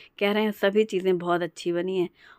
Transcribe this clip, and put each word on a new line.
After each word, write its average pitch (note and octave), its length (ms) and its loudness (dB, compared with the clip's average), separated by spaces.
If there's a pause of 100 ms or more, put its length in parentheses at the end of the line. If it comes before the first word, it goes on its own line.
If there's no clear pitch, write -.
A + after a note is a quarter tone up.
(200)
कह G3+ 120 2
रहे G#3+ 120 0
हैं G#3+ 80 0
सभी G#3 320 2
चीज़ें F#3 340 0
बहुत F3 240 0
अच्छी F3 300 -6
बनी F3+ 260 -2
हैं। E3+ 120 0 (300)